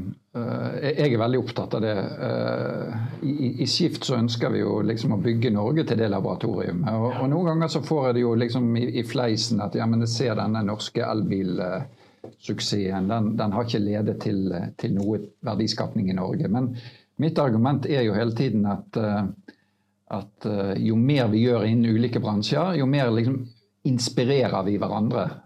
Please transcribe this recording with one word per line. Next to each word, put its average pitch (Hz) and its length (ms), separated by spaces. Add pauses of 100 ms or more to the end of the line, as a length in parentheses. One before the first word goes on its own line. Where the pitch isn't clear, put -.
(380)
eh, 120 440
jeg, 143 180
jeg 147 160
er - 20
veldig 120 220
opptatt - 340
av 113 80
det. 107 120 (340)
Eh, 120 640 (340)
i, 135 60
i, 147 160 (160)
i - 20
Skift - 400
så 135 80
ønsker 117 400
vi 104 60
jo 104 260
liksom 117 300
å 95 80
bygge 117 320
Norge 127 320
til 113 100
det 113 140
laboratoriet, 98 640 (160)
og, 113 240
og 131 160
noen 170 160
ganger 160 240
så 156 100
får 147 240
jeg 123 120
det 120 40
jo 117 120 (100)
liksom 120 200 (140)
i, 123 60 (160)
i - 80
fleisen 113 560
at, - 100
ja, 117 160
men 117 140
jeg 117 100
ser 117 240
denne 107 300
norske 110 340
elbilsuksessen, 95 2000
den, 113 140 (160)
den 107 160
har 120 100
ikke 110 220
ledet 104 340
til, 104 160 (400)
til - 120 (100)
noe 107 140 (340)
verdiskapning 107 640
i 92 80
Norge. - 320
Men 127 120 (540)
mitt 165 240
argument 135 480
er 131 160
jo 101 80
hele 113 240
tiden 113 320
at, - 320
eh, 104 240 (960)
at, - 240
eh, 98 320 (140)
jo - 80
mer 131 340
vi 110 140
gjør 113 180
innen 117 300
ulike 120 260
bransjer, 143 560
jo 135 80
mer 135 320
liksom 120 240 (440)
inspirerer 120 800
vi 101 160
hverandre. 107 400 (240)